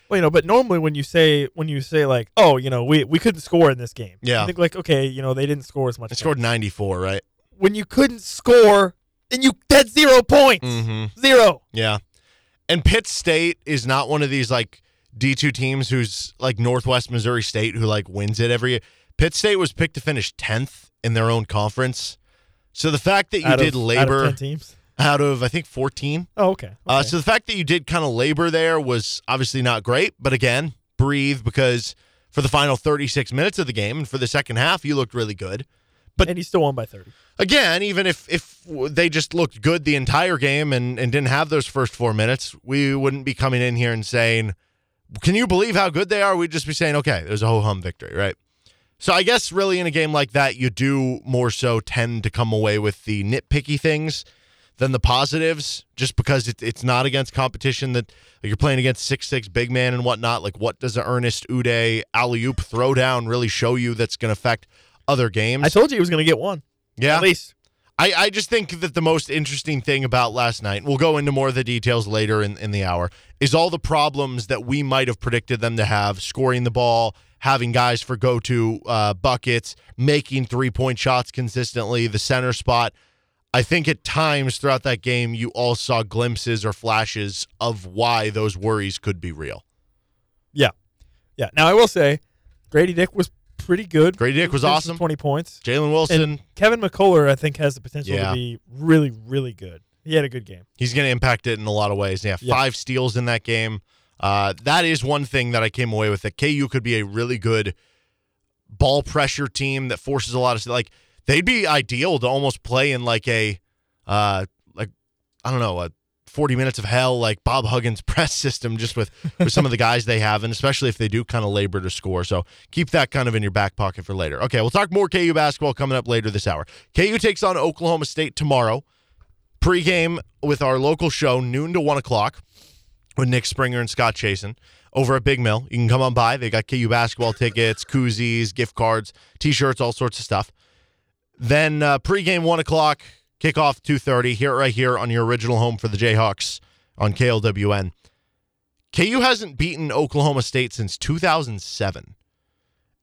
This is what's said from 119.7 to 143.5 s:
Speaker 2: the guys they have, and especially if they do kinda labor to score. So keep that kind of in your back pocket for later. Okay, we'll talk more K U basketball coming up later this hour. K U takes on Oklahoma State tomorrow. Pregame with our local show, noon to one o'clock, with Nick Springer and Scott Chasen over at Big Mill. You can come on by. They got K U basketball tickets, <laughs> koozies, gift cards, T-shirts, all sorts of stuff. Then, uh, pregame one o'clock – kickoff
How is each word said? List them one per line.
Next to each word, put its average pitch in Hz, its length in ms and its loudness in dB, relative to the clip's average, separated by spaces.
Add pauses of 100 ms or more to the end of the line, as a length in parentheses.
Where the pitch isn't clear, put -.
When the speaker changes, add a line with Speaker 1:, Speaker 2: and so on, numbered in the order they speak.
Speaker 2:
the 117 60 0
guys 120 280 0
they 113 140 0
have, 107 240 0
and 113 80 -4
especially 135 380 -2
if 110 80 -4
they 110 100 0
do 107 160 -2
kinda 110 240 -4
labor 101 340 -2
to 90 80 -6
score. 90 340 -4
So 87 220 -2 (260)
keep 170 200 -2
that 143 200 2
kind 131 160 -2
of 113 80 0
in 110 60 -2
your 101 100 -2
back 98 240 -2
pocket 95 300 -4
for 101 80 -8
later. 76 300 -4
Okay, 127 180 0
we'll 113 80 0
talk 196 220 0
more 196 160 2
K 180 180 0
U 165 80 2
basketball 147 400 0
coming 135 240 -2
up 117 100 -6
later 117 220 -2
this 101 180 -4
hour. 78 180 -4 (280)
K 180 160 2
U 220 80 0
takes 202 240 0
on 185 160 2
Oklahoma 160 480 0
State - 300 -4
tomorrow. 131 480 0 (800)
Pregame 170 580 2 (220)
with 147 200 0
our 131 180 2
local 151 300 0
show, 131 320 0
noon 135 320 -4
to 175 80 0
one 147 160 0
o'clock, 120 440 -2 (760)
with 127 100 2
Nick 123 180 0
Springer 123 360 -2
and 117 80 -4
Scott 113 260 0
Chasen 101 400 -4 (380)
over 135 240 2
at 123 80 -6
Big 139 140 2
Mill. 117 300 0
You - 80 -8
can 120 120 2
come 127 120 4
on 127 120 0
by. 120 240 2
They 123 120 -6
got 110 180 -2
K 131 100 -2
U 120 120 0
basketball 117 440 0
tickets, 113 500 0
<laughs> - 60 -16
koozies, 117 640 0
gift 120 220 -4
cards, 113 360 -2 (280)
T-shirts, 139 420 0
all 120 100 0
sorts 123 280 -4
of 113 60 -12
stuff. 104 260 -2 (880)
Then, 151 460 2
uh, 143 160 2
pregame 180 440 0
one 165 160 2
o'clock – 151 420 2 (400)
kickoff 151 400 0